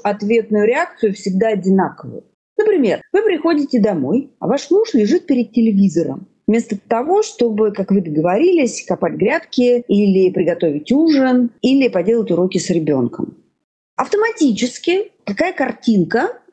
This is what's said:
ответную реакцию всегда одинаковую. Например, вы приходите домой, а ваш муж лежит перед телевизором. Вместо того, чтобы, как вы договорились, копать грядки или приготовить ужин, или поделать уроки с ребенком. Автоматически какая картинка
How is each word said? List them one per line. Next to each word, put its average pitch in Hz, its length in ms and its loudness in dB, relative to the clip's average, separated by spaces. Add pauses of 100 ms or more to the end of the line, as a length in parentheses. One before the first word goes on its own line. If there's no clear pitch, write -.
ответную 208 640 0
реакцию 240 480 -2
всегда 190 360 -2
одинаковую. 185 720 -2 (340)
Например, 349 420 0 (140)
вы 403 80 2
приходите 311 580 0
домой, 196 600 0
а - 80 -6
ваш 269 240 -2
муж 427 240 2
лежит 233 320 0
перед 247 240 0
телевизором. 196 760 0 (200)
Вместо 220 320 -2
того, 311 420 0
чтобы, 220 500 0
как 196 200 -4
вы 196 100 2
договорились, 208 840 0
копать 170 260 -2
грядки 247 720 0
или 190 440 4
приготовить 165 600 -2
ужин, 262 600 2 (100)
или 262 280 2
поделать 202 420 0
уроки 185 260 0
с - 140 -4
ребенком. 147 640 -2 (580)
Автоматически 339 1160 -2 (160)
какая 302 240 -2
картинка 233 880 -2 (140)